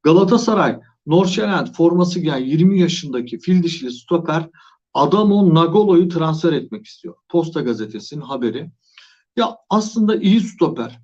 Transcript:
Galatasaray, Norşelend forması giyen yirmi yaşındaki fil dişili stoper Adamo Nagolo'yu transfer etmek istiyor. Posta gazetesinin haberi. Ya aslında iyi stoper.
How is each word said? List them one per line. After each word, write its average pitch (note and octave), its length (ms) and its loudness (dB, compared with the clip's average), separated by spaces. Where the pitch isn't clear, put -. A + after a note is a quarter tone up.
Galatasaray, F#3 760 2
Norşelend F3+ 640 0
forması F3 520 0
giyen D3+ 180 -4
yirmi D#3 420 2
yaşındaki C3 600 -4
fil F3+ 240 0
dişili C3+ 280 -6
stoper D#3 580 -4
Adamo G3 640 4
Nagolo'yu F3 540 4
transfer D#3+ 440 -2
etmek A2 320 -8
istiyor. - 300 -20
Posta E3 320 -2
gazetesinin A2+ 600 -8
haberi. C3 500 -8
Ya A#3 220 -4
aslında G#3+ 460 0
iyi G3+ 260 2
stoper. A#2+ 640 -4